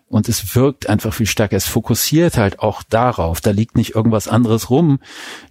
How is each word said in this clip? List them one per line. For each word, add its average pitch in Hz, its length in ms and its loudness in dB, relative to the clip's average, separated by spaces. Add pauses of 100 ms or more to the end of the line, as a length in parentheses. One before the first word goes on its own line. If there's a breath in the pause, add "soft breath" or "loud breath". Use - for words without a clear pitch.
Und 107 220 0
es - 260 -4
wirkt 131 340 0
einfach 107 240 0
viel 110 140 0
stärker. 104 300 0
Es - 100 -2
fokussiert 151 720 0
halt 101 220 0
auch 107 240 -2
darauf. 110 580 0
Da 110 100 0
liegt 104 240 0
nicht 113 180 0
irgendwas 110 340 0
anderes 113 420 0
rum. 139 300 4 (520 loud breath)